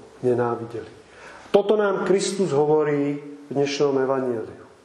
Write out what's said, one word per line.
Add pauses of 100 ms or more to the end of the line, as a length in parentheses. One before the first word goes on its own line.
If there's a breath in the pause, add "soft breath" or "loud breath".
(240)
nenávideli. (600 loud breath)
Toto
nám
Kristus
hovorí
v
dnešnom
evanjeliu. (200)